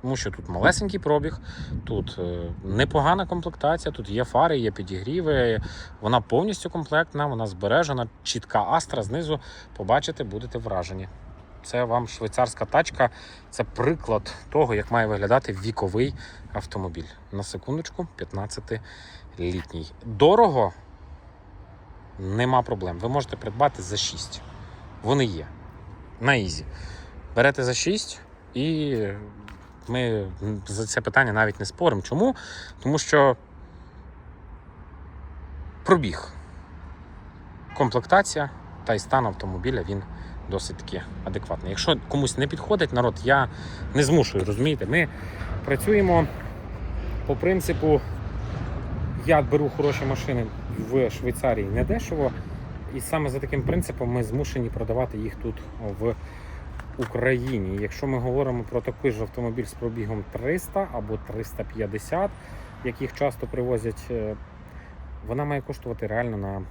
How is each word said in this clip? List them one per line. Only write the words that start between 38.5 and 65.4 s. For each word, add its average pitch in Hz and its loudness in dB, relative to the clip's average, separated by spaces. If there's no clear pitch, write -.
та 117 4
й 104 2
стан 127 4
автомобіля, 95 -2
він 98 -4
досить 95 -4
таки - -8
адекватний. - -4
Якщо 151 2
комусь 143 0
не 143 2
підходить, 165 0
народ, 123 4
я 135 6
не 143 6
змушую, 131 4
розумієте? 110 2
Ми 151 4
працюємо 180 6
по 139 2
принципу, 156 4
я 151 8
беру 143 4
хороші 143 2
машини 131 0
в 127 2
Швейцарії 117 0
недешево. 135 2
І 135 -4
саме 151 0
за 131 -2
таким 135 0
принципом 139 0
ми 123 2
змушені 120 -2
продавати 117 -2
їх 107 -4
тут, 113 -6
в 113 2
Україні. 120 0
Якщо 104 -4
ми 131 0
говоримо 123 0
про 123 0
такий 127 0
ж 110 -2
автомобіль 117 -2
з - -8
пробігом 110 -4
триста 170 -2
або 110 -4
триста - -8
п'ятдесят, 110 -2
яких 123 -4
часто 135 0
привозять, 117 -2
е, 107 -2
вона 131 -2